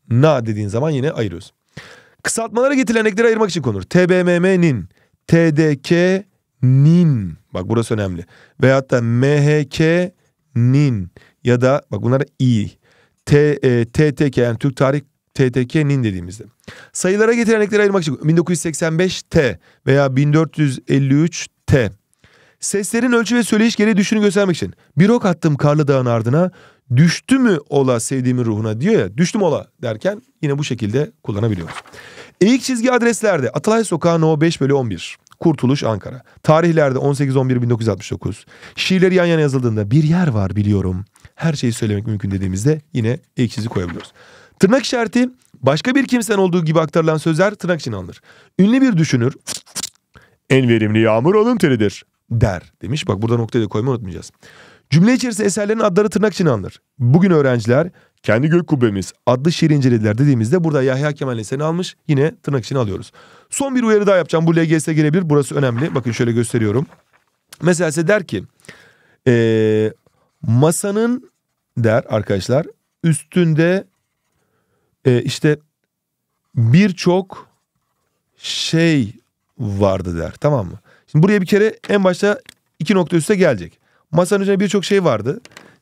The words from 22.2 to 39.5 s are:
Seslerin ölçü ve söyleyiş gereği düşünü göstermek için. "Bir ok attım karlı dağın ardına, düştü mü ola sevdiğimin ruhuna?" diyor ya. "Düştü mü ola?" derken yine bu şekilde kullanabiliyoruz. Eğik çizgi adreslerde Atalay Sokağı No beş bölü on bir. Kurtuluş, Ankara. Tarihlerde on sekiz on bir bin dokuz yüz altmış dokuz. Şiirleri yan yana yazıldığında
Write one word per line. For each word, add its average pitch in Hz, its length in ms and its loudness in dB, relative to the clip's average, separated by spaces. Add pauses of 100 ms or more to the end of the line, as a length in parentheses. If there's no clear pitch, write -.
Seslerin 233 520 -2
ölçü 233 240 0
ve 240 60 2
söyleyiş 214 340 0
gereği 208 200 2
düşünü 208 240 0
göstermek 196 360 0
için. 90 180 -8 (220)
"Bir 180 120 4
ok 240 160 2
attım 165 320 0
karlı 147 320 2
dağın 131 180 -2
ardına, 123 440 0 (460)
düştü 170 420 2
mü 220 200 2 (100)
ola 131 320 0
sevdiğimin 127 440 -2
ruhuna?" 110 360 -4
diyor 190 200 0
ya. 98 160 -4
"Düştü 175 220 -2
mü 202 60 0
ola?" 143 220 -2 (160)
derken 127 400 -6 (200)
yine 143 160 -2
bu 151 60 -4
şekilde 117 460 -4 (120)
kullanabiliyoruz. 101 520 -4 (640)
Eğik 233 220 4
çizgi 247 300 -2
adreslerde 214 580 0
Atalay 214 340 0
Sokağı 170 360 0
No 156 200 2
beş 165 200 0
bölü 139 140 0
on 127 160 -2
bir. - 260 -12 (240)
Kurtuluş, 139 440 0
Ankara. 120 380 -6 (200)
Tarihlerde 156 560 2
on 139 140 0
sekiz 135 240 -2
on 131 120 0
bir 123 140 0
bin 120 80 -2
dokuz 113 120 -2
yüz 110 60 -2
altmış - 220 -6
dokuz. - 360 -10 (300)
Şiirleri 185 380 0
yan 175 100 4
yana 165 160 2
yazıldığında 120 500 -2